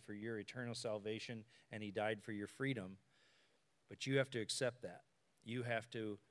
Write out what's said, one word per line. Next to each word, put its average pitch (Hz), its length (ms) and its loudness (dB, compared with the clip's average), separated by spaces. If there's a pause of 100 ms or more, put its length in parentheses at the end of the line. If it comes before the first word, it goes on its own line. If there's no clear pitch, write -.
for 107 80 -6
your 110 260 -2
eternal 120 360 -4
salvation, 110 680 0 (280)
and 107 100 -4
he 107 80 -2
died 107 320 4
for 117 100 -4
your 101 140 0
freedom. 107 520 0 (880)
But - 180 -6
you 135 120 6
have 131 140 6
to 117 80 2
accept 120 420 0
that. 87 220 -8 (380)
You 120 200 -2
have 117 300 0
to 107 260 -2 (120)